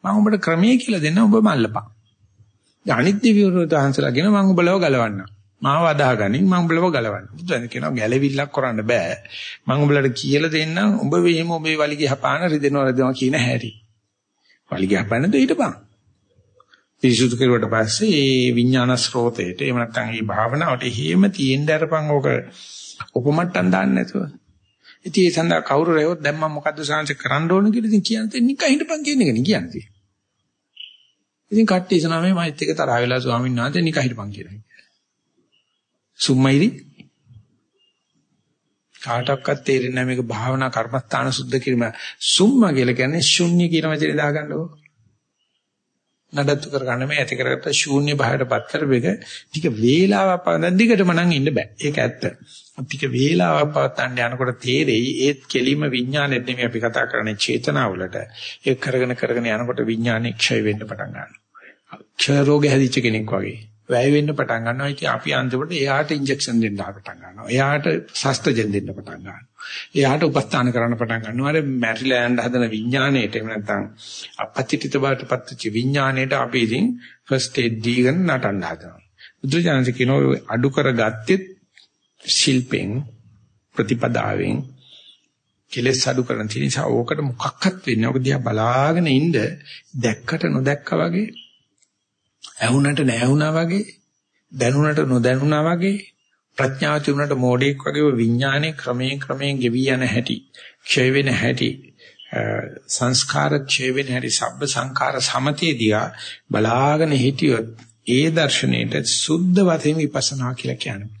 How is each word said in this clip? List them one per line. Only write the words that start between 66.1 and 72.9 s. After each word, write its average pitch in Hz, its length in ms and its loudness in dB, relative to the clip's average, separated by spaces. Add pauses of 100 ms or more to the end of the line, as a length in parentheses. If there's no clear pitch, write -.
ඉන්ජෙක්ෂන් 139 480 -2
දෙන්න 104 240 -2
පටන් - 360 -14
ගන්නවා. - 280 -18
එයාට 143 400 0 (240)
ශස්ත්‍රජෙන් 123 600 -2
දෙන්න 98 160 -4
පටන් 101 300 -14
ගන්නවා. 92 220 -18 (520)
එයාට 143 320 2
උපස්ථාන 135 480 0
කරන්න 120 260 0
පටන් 113 260 -4
ගන්නවා. 120 260 -4
අර 156 80 0 (180)
මැරිලා 120 480 0
යන්න 120 160 2
හදන 120 280 0
විඥාණයට, 120 680 0